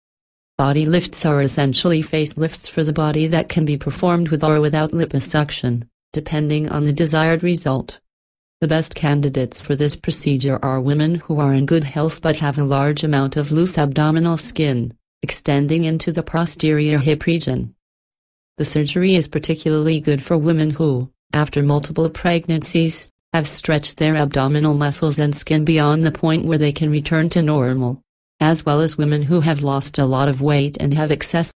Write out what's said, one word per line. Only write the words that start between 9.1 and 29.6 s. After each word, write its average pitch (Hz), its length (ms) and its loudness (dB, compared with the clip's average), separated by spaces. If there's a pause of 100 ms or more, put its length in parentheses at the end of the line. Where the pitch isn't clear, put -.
for 143 160 -2
this 147 180 0
procedure 135 680 -2
are 131 180 -2
women 151 360 0
who 165 220 -4
are 143 160 2
in 135 120 2
good 165 180 2
health 151 360 -4
but 156 160 0
have 143 220 -2
a 147 60 0
large 139 400 0
amount 139 320 0
of 147 160 -2
loose 170 260 0
abdominal 156 580 2
skin, 127 580 -2 (280)
extending 147 640 0
into 160 280 -2
the 160 100 -4
posterior 151 760 0
hip 147 280 0
region. 131 480 -2 (840)
The 156 80 -2
surgery 180 500 2
is 170 140 2
particularly 156 720 0
good 143 220 0
for 170 160 0
women 156 320 2
who, 139 420 -2 (200)
after 147 300 0
multiple 147 480 0
pregnancies, 165 1000 -2 (220)
have 160 140 0
stretched - 520 -2
their 156 180 2
abdominal 147 580 2
muscles 147 440 0
and 147 160 0
skin 156 300 0
beyond 156 400 4
the 156 80 2
point 160 320 0
where 160 140 2
they 147 140 2
can 151 180 0
return 156 400 0
to 175 120 2
normal, 131 600 0 (380)
as 160 240 2
well 147 160 2
as 160 160 0
women 151 260 0
who 165 180 2
have 151 220 0